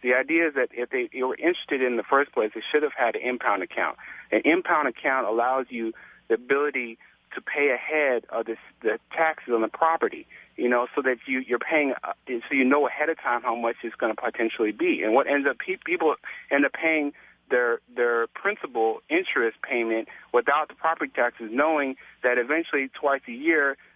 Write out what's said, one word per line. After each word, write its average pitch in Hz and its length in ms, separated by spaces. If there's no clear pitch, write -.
The 123 120
idea 156 340
is 143 60
that 127 180
if 120 160
they, 127 240
they 131 100
were 127 140
interested 151 460
in 123 160
the 104 40
first 139 300
place, 107 220
they 110 80
should 151 100
have 147 140
had 117 180
an 110 140
impound 120 340
account. 87 360
An 107 160
impound 160 420
account 131 380
allows 123 420
you 113 240
the 113 80
ability 123 600
to - 80
pay 143 320
ahead 139 560
of 110 160
this, 113 100
the 110 180
taxes 160 400
on 113 60
the 113 80
property, - 580
you 123 120
know, 123 260
so 143 80
that 127 140
you, 131 200
you're 120 120
paying, 147 340
uh, 95 100
so 127 280
you 135 100
know 139 220
ahead 151 240
of 160 100
time 120 220
how 120 120
much 117 280
it's 113 140
gonna 110 180
potentially 113 580
be. 143 300
And 107 100
what 135 140
ends 139 200
up, 135 120
pe-, 190 260
people 160 300
end 139 140
up 135 80
paying 156 400
their, 120 300
their 120 340
principal 120 720
interest 139 500
payment 113 480
without 143 360
the - 60
property 160 400
taxes, 120 380
knowing 143 440
that 123 160
eventually 139 500
twice 139 300
a 120 40
year 143 440